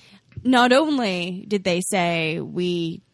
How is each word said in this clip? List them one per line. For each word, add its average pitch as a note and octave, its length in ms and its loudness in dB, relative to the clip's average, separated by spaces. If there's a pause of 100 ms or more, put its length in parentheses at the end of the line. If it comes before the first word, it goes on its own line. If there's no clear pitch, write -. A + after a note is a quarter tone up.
(420)
not B3 300 4
only G#3 760 0
did G3+ 160 -2
they F3+ 180 0
say, E3+ 580 -2
"We E3+ 600 -4 (120)